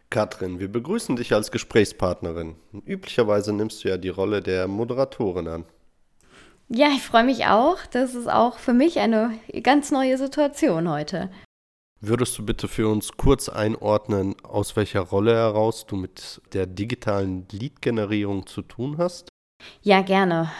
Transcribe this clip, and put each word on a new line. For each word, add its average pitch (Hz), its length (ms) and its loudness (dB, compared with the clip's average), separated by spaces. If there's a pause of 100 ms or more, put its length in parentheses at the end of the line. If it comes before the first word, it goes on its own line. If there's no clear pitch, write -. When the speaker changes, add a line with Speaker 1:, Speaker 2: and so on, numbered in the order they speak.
Speaker 1:
Katrin, 92 500 -4
wir 98 120 -6
begrüßen 143 460 -2
dich 120 140 -8
als 107 200 2
Gesprächspartnerin. 85 1040 0 (280)
Üblicherweise 104 720 0
nimmst 208 300 -4
du 101 60 -2
ja 92 80 0
die 90 120 -6
Rolle 95 320 0
der 92 260 0
Moderatorin 107 800 -2
an. 82 180 -8 (1040)
Speaker 2:
Ja, 262 180 2
ich 277 160 2
freue 233 200 4
mich 262 220 2
auch. 269 320 4 (140)
Das 247 240 -2
ist 240 120 -8
auch 240 300 2
für - 160 0
mich 302 260 4
eine 220 300 2 (320)
ganz 277 300 4
neue 262 260 2
Situation 269 720 0
heute. 160 400 -4 (680)
Speaker 1:
Würdest 113 400 0
du 113 40 -10
bitte 107 240 -4
für 110 200 0
uns 107 300 -2
kurz - 320 4
einordnen, 104 920 0
aus - 340 -6
welcher 104 260 0
Rolle 101 340 2
heraus 110 500 0
du - 100 -8
mit - 460 -10 (120)
der 95 120 -2
digitalen 98 840 -4
Lead-Generierung 104 960 -2
zu - 160 -10
tun 143 340 -8
hast? 175 300 -4 (560)
Speaker 2:
Ja, 196 180 6
gerne. 185 480 2 (100)